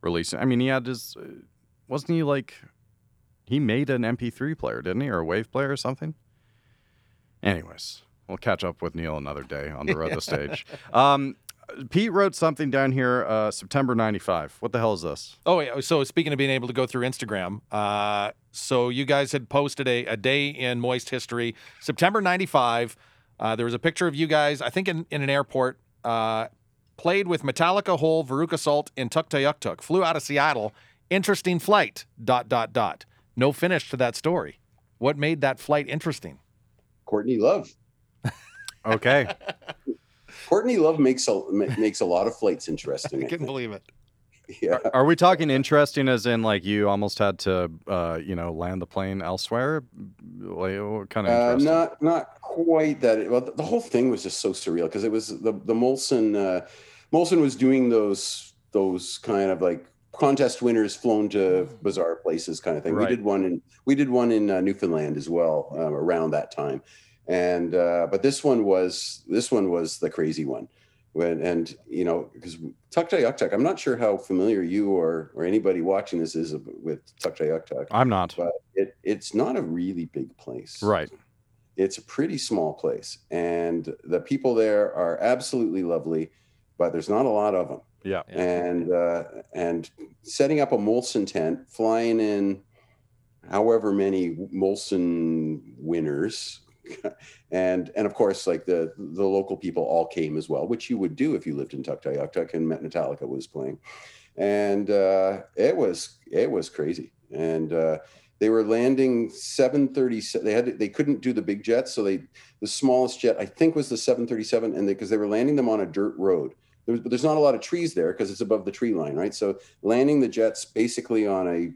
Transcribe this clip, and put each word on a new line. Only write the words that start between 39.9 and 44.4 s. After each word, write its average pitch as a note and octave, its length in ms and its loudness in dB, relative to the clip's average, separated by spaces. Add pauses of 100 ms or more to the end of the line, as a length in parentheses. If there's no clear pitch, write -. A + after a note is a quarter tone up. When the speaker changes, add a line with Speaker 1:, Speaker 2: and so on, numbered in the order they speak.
Speaker 3:
Courtney G#3+ 260 2
Love D#3+ 220 4
makes C3 280 4
a, G2+ 140 2 (100)
ma-, G2+ 260 0
makes G#2+ 240 0
a G#2 40 2
lot F2+ 220 2
of A2+ 100 -4
flights F2+ 300 0
interesting, C#2+ 520 -6
Speaker 2:
<laughs> C2 40 -2
I - 20 -2
Speaker 3:
I - 40 -6
Speaker 2:
couldn't E3 100 -4
Speaker 3:
think. C#3 80 -6
Speaker 2:
believe B2 240 -6
it. G2 120 -14 (800)